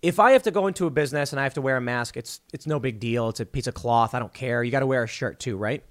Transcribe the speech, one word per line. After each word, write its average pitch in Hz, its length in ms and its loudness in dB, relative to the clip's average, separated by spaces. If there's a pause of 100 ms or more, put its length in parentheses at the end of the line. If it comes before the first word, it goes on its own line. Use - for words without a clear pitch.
if 170 160 0
I 233 140 8
have 262 120 8
to 214 60 2
go 190 160 2
into 185 200 0
a 156 40 0
business 143 420 0
and 139 80 -4
I - 40 0
have 135 100 -2
to 147 60 -4
wear 131 160 2
a 127 40 0
mask, 120 360 -4
it's, - 240 -12 (120)
it's 147 140 -10
no 151 140 -2
big 110 200 -4
deal. 117 280 0
It's 113 120 -6
a 110 60 -4
piece - 200 -6
of 120 80 -4
cloth. 117 400 2
I 123 40 -2
don't 113 140 -6
care. 120 320 -2
You 120 60 -2
gotta 135 160 2
wear 131 160 2
a 113 40 -2
shirt - 340 -6
too, 110 160 -4
right? 110 340 -4